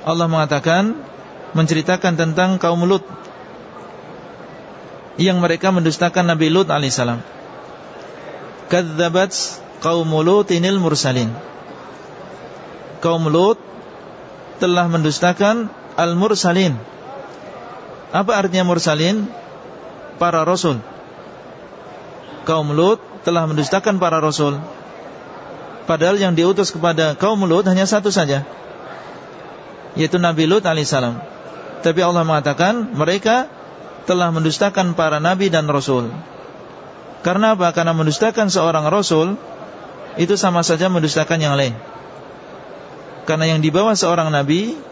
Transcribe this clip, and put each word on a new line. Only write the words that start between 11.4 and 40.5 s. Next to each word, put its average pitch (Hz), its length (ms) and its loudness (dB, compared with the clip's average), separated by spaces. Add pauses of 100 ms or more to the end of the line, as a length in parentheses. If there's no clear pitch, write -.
Kaum 165 260 0
Lut 180 300 4 (1040)
telah 175 280 4
mendustakan 180 800 2 (280)
al-mursalin. 180 800 2 (1400)
Apa 202 240 2
artinya 185 320 2
mursalin? 170 560 2 (920)
Para 165 280 2
rasul. 165 360 2 (1600)
Kaum 156 280 0
Lut 185 280 4 (200)
telah 170 240 2
mendustakan 180 560 0
para 160 200 4
rasul. 147 360 2 (1300)
Padahal 165 340 2
yang 185 140 2
diutus 180 400 4
kepada 160 440 2
kaum 202 280 2
Lut 180 240 4
hanya 190 160 4
satu 208 240 2
saja, 143 360 2 (1500)
yaitu 160 240 2
Nabi 160 280 4
Lut 202 160 4
alaihissalam. 143 560 0 (640)
Tapi 165 160 4
Allah 175 240 4
mengatakan 165 720 2
mereka 202 480 2 (640)
telah 180 240 2
mendustakan 170 640 2
para 151 240 2
nabi 185 320 2
dan 151 160 2
rasul. 135 400 2 (1120)
Karena 202 320 4
apa? 180 220 2
Karena 165 180 2
mendustakan 196 560 2
seorang 160 400 2
rasul 180 480 4 (800)
itu 175 220 2
sama 175 260 2